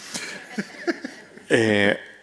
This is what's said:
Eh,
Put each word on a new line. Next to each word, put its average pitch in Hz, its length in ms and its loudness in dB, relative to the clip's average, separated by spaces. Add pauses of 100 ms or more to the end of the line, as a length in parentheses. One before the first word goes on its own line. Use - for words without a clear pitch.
(1500)
Eh, 104 480 6 (240)